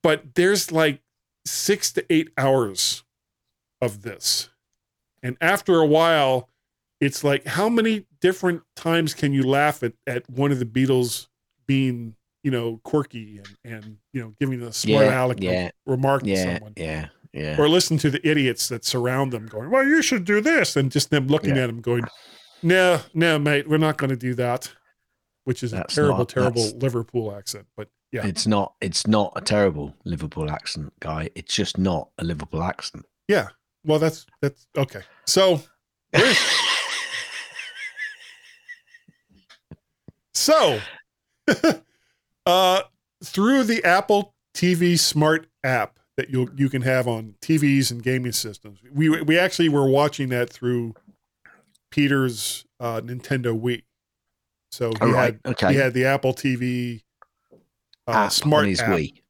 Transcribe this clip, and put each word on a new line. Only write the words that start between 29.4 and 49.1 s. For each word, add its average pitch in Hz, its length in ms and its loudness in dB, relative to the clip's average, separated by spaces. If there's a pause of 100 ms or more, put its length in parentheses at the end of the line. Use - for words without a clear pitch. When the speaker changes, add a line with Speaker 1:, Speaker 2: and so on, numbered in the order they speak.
Speaker 2:
terrible 92 540 0 (100)
Liverpool 78 460 -8
accent, - 480 -10
Guy. 78 360 -8
It's - 200 -10
just - 240 -4
not 90 300 0 (100)
a 82 60 -6
Liverpool 80 380 -6
accent. - 440 -8 (220)
Speaker 1:
Yeah. 156 200 0 (360)
Well, 151 160 2
that's, 160 260 -2 (160)
that's, - 240 -6 (100)
okay. 135 260 -4 (240)
So, 185 360 2 (240)
Speaker 2:
<laughs> - 260 -20
Speaker 1:
there's, 214 260 4 (4000)
so, 202 460 4 (640)
<laughs> 247 140 2 (840)
uh, 185 360 4 (400)
through 240 420 2
the 226 200 -2
Apple 202 500 2 (200)
T 180 200 2
V 175 220 4
Smart 156 500 2 (160)
app 123 360 -2 (180)
that 131 140 -6
you, 127 260 -2
you 135 120 2
can 131 140 -2
have 127 240 2
on 110 340 -6
T 160 160 0
Vs 139 340 2
and 120 120 -10
gaming 123 300 -2
systems, 104 480 -10 (120)
we, 156 160 2 (140)